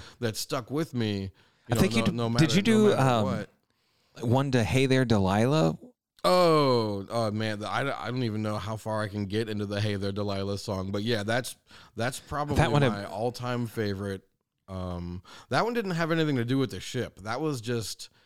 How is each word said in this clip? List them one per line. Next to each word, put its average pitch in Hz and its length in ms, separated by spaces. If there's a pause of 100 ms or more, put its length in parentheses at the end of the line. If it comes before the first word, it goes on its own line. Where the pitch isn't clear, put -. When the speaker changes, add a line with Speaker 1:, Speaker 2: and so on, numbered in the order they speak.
(200)
Speaker 1:
that 113 160
stuck 131 340
with 151 240
me, 107 280
you 92 80 (400)
Speaker 2:
I 127 40
Speaker 1:
know, - 60
Speaker 2:
think 190 140
you 117 80
Speaker 1:
no, - 40
Speaker 2:
d-, - 60
Speaker 1:
no 117 160
Speaker 2:
did 117 120
Speaker 1:
matter, 160 160
Speaker 2:
you 202 60
do, 214 280
Speaker 1:
no - 60
matter 131 60
Speaker 2:
um, 120 220
Speaker 1:
what. 98 240 (800)
Speaker 2:
one 135 220
to 123 140
Hey 131 220
There, 131 180
Delilah? 117 760 (500)
Speaker 1:
Oh, 135 800
oh 110 220
man, 107 300
the, 104 80
I, 113 380
I 117 40
don't 127 140
even 107 180
know 107 140
how 107 200
far 107 240
I 107 60
can 101 200
get 107 220
into 104 160
the 101 160
Hey 104 140
There, 98 160
Delilah 98 480
song, 95 320
but 104 140
yeah, 113 180
that's, 113 320 (400)
that's 120 240
probably 147 380
Speaker 2:
That 160 160
one 143 100
Speaker 1:
my 127 140
Speaker 2:
had 101 80
Speaker 1:
all-time 120 640
favorite. 101 540 (440)
Um, 90 560 (280)
that 151 140
one 233 100
didn't 202 180
have 165 180
anything 160 240
to 117 100
do 127 140
with 131 140
the 92 80
ship. - 420
That 113 180
was 151 200
just, 113 480 (180)